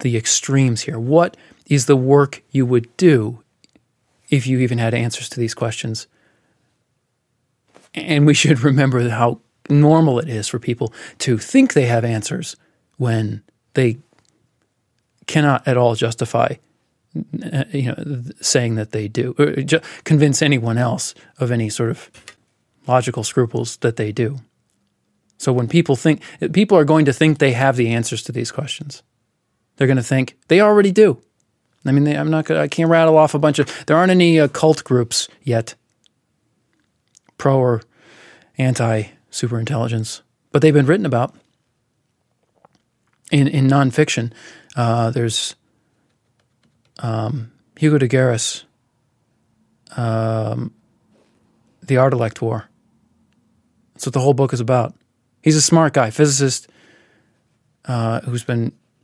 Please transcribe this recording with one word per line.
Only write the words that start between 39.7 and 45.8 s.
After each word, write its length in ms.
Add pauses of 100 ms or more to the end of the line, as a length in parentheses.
but 100
they've 100
been 140
written 180
about 300 (2000)
in, 160
in 180
nonfiction. 640 (440)
Uh, 340
there's, 460 (1400)